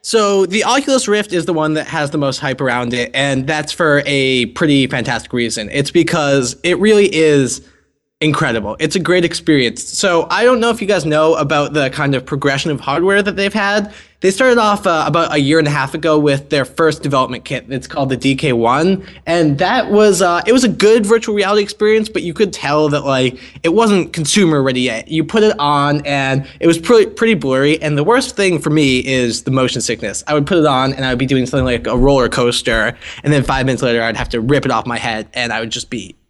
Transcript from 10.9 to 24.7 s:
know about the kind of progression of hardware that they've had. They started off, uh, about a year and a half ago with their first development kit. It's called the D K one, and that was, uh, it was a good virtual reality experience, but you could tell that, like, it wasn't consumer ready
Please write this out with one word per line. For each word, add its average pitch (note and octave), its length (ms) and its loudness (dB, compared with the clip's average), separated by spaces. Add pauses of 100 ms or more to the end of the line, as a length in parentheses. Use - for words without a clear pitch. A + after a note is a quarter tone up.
know D#3 300 2
about D3 380 0
the C#3 180 0
kind C#3 240 -2
of C3 100 -4
progression C#3 460 -2
of C3+ 80 -4
hardware F3 420 0
that G3 140 -4
they've G3 180 -2
had. G#3 400 -2 (280)
They F#3+ 100 2
started A#3+ 280 2
off, G#3 280 2
uh, D#3+ 220 2
about D#3 260 0
a D#3 40 2
year D3 200 4
and D3+ 80 2
a D3 60 0
half C3+ 200 -2
ago D#3 280 0
with C#3+ 300 0
their C#3 140 0
first D#3 380 0
development C3 420 -2
kit. C3 240 -8
It's C3 200 -8
called C3+ 220 -4
the B2+ 60 0
D C3+ 200 0
K C3+ 160 0
one, C#3+ 520 2 (220)
and D#3 320 0
that G3+ 320 0
was, G3+ 320 4
uh, F3 240 2
it A3 60 2
was B3+ 100 4
a B3 60 2
good G#3 360 4
virtual A3 300 0
reality G#3 300 0
experience, G#3+ 440 0
but D#3+ 140 -6
you E3+ 100 -6
could G3+ 200 0
tell D3 380 0
that, D3 140 -2
like, C3 360 0 (240)
it E3 60 2
wasn't G3+ 420 2
consumer D#3+ 500 2
ready B2+ 200 0